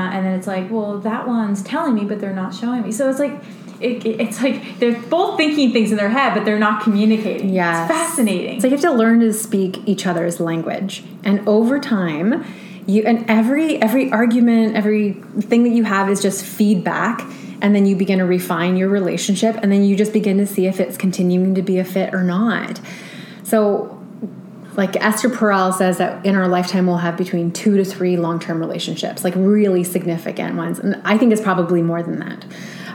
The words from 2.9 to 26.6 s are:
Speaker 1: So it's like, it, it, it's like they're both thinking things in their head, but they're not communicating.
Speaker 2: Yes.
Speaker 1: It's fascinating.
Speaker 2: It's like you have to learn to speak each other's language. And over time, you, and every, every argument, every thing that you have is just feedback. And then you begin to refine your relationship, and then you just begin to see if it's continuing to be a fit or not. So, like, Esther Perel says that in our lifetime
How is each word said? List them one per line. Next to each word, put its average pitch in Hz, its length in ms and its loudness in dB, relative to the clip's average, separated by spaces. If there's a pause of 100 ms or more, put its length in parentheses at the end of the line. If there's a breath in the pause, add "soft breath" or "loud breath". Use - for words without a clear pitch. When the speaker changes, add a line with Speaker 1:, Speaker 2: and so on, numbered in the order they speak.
Speaker 1:
So 262 180 0
it's 269 120 -2
like, 285 200 -2 (380 loud breath)
it, 226 260 -4
it, 220 160 -2
it's 233 220 -4
like 240 380 -2
they're 240 220 2
both 359 340 0
thinking 302 360 2
things 220 200 2
in 214 40 2
their 202 140 0
head, 247 240 2
but 208 100 0
they're 214 140 2
not 214 240 2
communicating. 202 680 2
Speaker 2:
Yes. 170 380 0
Speaker 1:
It's 311 80 -4
fascinating. 220 600 -2
Speaker 2:
It's 202 80 -4
like 254 80 4
you 285 40 2
have 285 140 -2
to - 20 2
learn 226 280 4
to 226 120 4
speak 190 540 -2
each 196 220 -2
other's 170 320 -2
language. 165 640 -4 (180)
And 202 260 0
over 226 300 4
time, 196 640 -2 (420 loud breath)
you, 208 180 4
and 233 260 2
every, 269 500 2
every 240 300 2
argument, 226 640 4
every 214 380 2
thing - 500 0
that 240 80 4
you 233 140 4
have 196 260 2
is 202 100 2
just 196 240 0
feedback. 185 800 0 (400 loud breath)
And 208 120 4
then 202 100 4
you 196 100 4
begin 190 260 2
to 185 40 2
refine 180 540 0
your 190 100 2
relationship, 196 720 0
and 202 100 0
then 202 140 4
you 202 100 4
just 214 200 0
begin 196 240 2
to 202 80 2
see 190 200 0
if 185 140 -2
it's 180 160 -4
continuing 185 600 2
to 190 40 0
be 185 180 0
a 185 60 0
fit 185 300 -4
or 185 100 0
not. 185 560 -2 (600 loud breath)
So, - 600 0 (720)
like, 190 200 0
Esther 214 320 0
Perel 196 460 2
says 185 240 0
that - 260 -2
in 196 120 2
our 185 120 2
lifetime 180 380 2